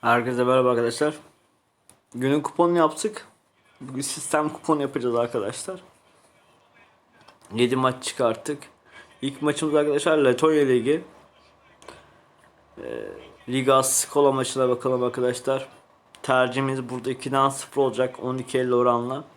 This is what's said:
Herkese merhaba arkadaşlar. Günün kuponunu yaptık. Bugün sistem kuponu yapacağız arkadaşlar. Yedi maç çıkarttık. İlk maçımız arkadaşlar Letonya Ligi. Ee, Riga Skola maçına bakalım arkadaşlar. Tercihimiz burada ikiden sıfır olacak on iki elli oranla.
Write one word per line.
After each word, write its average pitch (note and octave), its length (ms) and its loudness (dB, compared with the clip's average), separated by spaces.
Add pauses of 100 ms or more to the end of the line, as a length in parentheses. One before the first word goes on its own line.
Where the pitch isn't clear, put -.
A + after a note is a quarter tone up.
Herkese A#2+ 400 2
merhaba B2+ 260 4
arkadaşlar. A#2+ 440 0 (1000)
Günün C3+ 260 0
kuponunu E3+ 380 0
yaptık. E3 500 -2 (520)
Bugün C3 200 -10
sistem D3+ 480 -2
kuponu D3+ 340 -2
yapacağız B2 320 -2
arkadaşlar. A#2 680 -4 (1700)
Yedi A#2+ 220 2
maç C3 280 0
çıkarttık. B2+ 580 -2 (600)
İlk C3+ 200 -6
maçımız D3 320 -2
arkadaşlar D3 440 2
Letonya D3 460 4
Ligi. C3 400 2 (1700)
Ee, A#1 300 -10 (400)
Riga C3 340 4
Skola C#3 500 2
maçına C3 360 0
bakalım B2+ 340 0
arkadaşlar. B2 680 -2 (540)
Tercihimiz C3 680 0
burada B2 220 -6
ikiden C3+ 380 0
sıfır C3+ 340 -4
olacak B2+ 400 0
on B2+ 160 -4
iki B2+ 200 -4
elli B2+ 160 0
oranla. B2 500 0 (120)